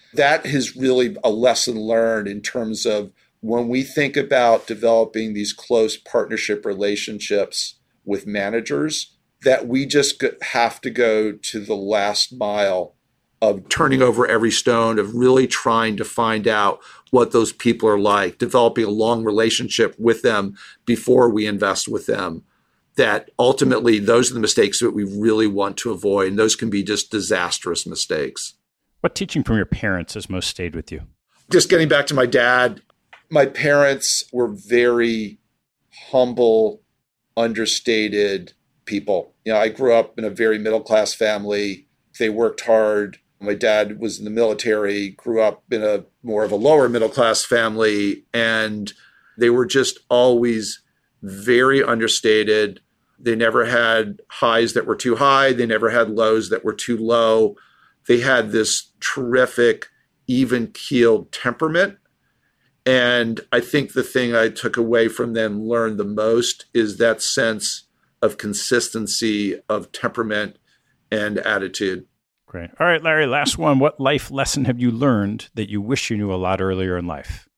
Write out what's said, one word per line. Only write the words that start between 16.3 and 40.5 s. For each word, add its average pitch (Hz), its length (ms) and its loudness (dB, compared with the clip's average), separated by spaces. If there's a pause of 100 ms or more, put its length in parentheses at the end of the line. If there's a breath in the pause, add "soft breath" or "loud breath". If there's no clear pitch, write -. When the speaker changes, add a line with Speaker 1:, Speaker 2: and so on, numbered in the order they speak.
Speaker 1:
out 104 320 2 (320 loud breath)
what 120 200 4
those 113 200 2
people 113 380 0
are 104 100 4
like, 101 380 0
developing 117 480 2
a 101 40 -4
long 113 340 0
relationship 113 760 0
with 113 220 2
them 101 340 0 (300 loud breath)
before 120 440 4
we 107 160 0
invest 101 440 -2
with 104 160 -6
them. 92 380 -4 (520)
That 110 420 0
ultimately, 123 600 4
those 120 320 4
are - 20 -12
the 120 60 -6
mistakes 107 400 2
that 117 120 0
we 104 120 -4
really 107 440 0
want 98 300 -2
to 117 140 -6
avoid. 98 380 0
And 101 100 -2
those 113 160 2
can 117 140 -6
be 101 140 -2
just 101 280 -4
disastrous 90 720 -4
mistakes. 78 680 -8 (480)
Speaker 2:
What 175 120 -4
teaching 170 300 -6
from 113 140 0
your 95 80 -2
parents 92 480 -6
has - 160 -12
most 92 180 -6
stayed 87 260 -8
with 82 160 -12
you? 80 120 -12 (500)
Speaker 1:
Just 175 160 4
getting 160 220 4
back 143 180 2
to 151 60 -6
my 127 120 4
dad, 123 560 2 (480)
my 147 160 4
parents 143 840 2
were 123 160 0
very 117 920 0 (720)
humble, 113 680 2 (540)
understated 107 1160 -2 (320)
people. 98 480 -4 (100)
You 110 80 -6
know, 107 80 2
I 113 80 2
grew 117 260 0
up 113 240 2
in 113 60 -6
a 107 60 -4
very 110 280 0